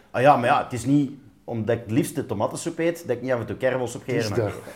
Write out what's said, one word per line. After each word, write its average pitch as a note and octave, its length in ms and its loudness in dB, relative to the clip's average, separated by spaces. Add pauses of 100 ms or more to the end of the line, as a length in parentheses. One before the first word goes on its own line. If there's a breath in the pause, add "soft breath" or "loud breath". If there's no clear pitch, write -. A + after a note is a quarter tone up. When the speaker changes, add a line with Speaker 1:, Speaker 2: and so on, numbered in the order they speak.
(120)
Speaker 1:
Ah B2 100 -2
ja, C#3 160 10
maar A#2+ 120 2
ja, C#3 140 4
het - 100 -10
is A#2 120 -6
niet C#3+ 260 4 (320)
omdat A2+ 320 -2
ik A#2 60 -2
het G#2+ 100 -10
liefste C#3+ 340 0
tomatensoep B2+ 540 -4
eet, E3 280 -2
dat A#2 80 -2
ik - 60 -8
niet B2+ 100 -4
af A#2+ 80 0
en A2 60 -6
toe G2 100 -6
kervelsoep B2 500 -2
Speaker 2:
Het B2 100 -2
is A2+ 100 0
Speaker 1:
geef. A2 100 -4
Speaker 2:
dat. G#2 160 0 (240 loud breath)